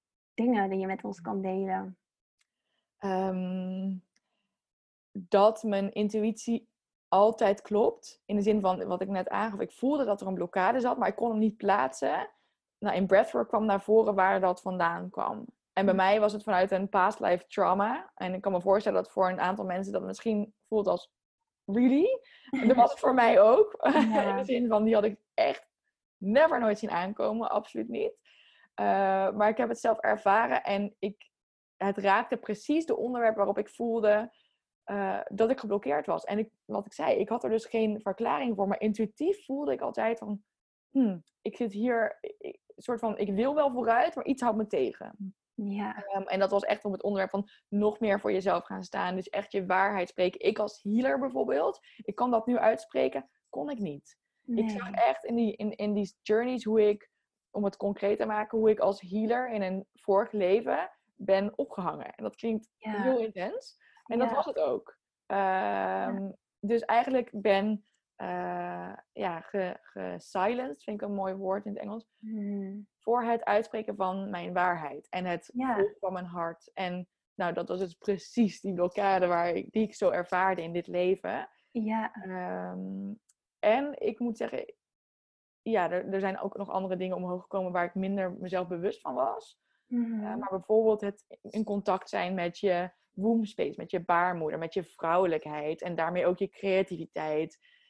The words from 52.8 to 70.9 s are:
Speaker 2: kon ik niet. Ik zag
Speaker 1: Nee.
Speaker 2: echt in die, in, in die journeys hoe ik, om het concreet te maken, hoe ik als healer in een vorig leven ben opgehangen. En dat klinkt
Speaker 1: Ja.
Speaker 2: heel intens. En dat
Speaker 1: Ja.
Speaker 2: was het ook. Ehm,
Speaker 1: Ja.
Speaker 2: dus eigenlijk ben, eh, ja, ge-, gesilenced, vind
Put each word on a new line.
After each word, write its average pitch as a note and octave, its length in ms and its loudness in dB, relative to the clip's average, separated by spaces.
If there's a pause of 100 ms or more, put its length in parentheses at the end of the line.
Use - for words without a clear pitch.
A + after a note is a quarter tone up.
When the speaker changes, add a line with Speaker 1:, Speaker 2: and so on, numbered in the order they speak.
Speaker 2:
kon C#4+ 200 -6
ik C4 100 -8
niet. D3+ 400 -8 (260)
Ik A3 240 0
zag G3 220 -8
Speaker 1:
Nee. G#3+ 120 2
Speaker 2:
echt C4 220 2
in A#3 100 -4
die, A#3 200 2
in, G#3 200 -4
in G#3 180 -2
die G3+ 280 -2
journeys A#3 420 0
hoe G#3+ 260 4
ik, G#3 200 -2 (420)
om G3+ 120 -2
het G3 140 -2
concreet G3+ 420 -2
te A3+ 60 -2
maken, G#3+ 320 -2
hoe A3 120 6
ik G#3+ 100 4
als G3 220 2
healer A3 500 -2
in G#3+ 100 -4
een F#3+ 320 -4
vorig G#3 380 2
leven A3+ 580 2 (260)
ben G3 420 0
opgehangen. E3 580 -6
En - 80 -12
dat G#3 120 -8
klinkt A3+ 420 -4
Speaker 1:
Ja. G#3+ 240 -6
Speaker 2:
heel C4 180 2
intens. A3 580 -8 (280)
En A#3+ 140 -2
dat A#3+ 100 2
Speaker 1:
Ja. A#3+ 60 -4
Speaker 2:
was C#4 100 0
het D4+ 140 -6
ook. A#3 380 -2 (280)
Ehm, G3 140 -2 (840)
Speaker 1:
Ja. G3 80 -8 (280)
Speaker 2:
dus A3+ 220 0
eigenlijk A#3+ 520 0
ben, G#3 520 0 (300)
eh, F3+ 800 -8 (180)
ja, F3 300 -4
ge-, F#3 400 -4
gesilenced, F#3+ 1000 -6
vind G#3 180 -8